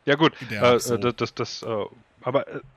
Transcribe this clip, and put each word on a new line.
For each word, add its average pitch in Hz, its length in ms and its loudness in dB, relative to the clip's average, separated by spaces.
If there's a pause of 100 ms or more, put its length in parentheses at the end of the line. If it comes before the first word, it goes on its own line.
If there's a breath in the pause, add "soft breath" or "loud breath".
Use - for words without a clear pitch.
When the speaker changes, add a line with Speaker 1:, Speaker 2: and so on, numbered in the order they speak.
Speaker 1:
Ja 139 100 4
gut, 151 240 2
Speaker 2:
Gedärm, 120 360 2
Speaker 1:
äh, 117 40 4
Speaker 2:
so. 120 160 -2
Speaker 1:
äh, 110 40 0
das, 120 160 0
das, - 200 -4
das, - 280 -8
äh, 107 220 -4 (360)
aber, 139 260 -2
äh, 139 140 -12 (160)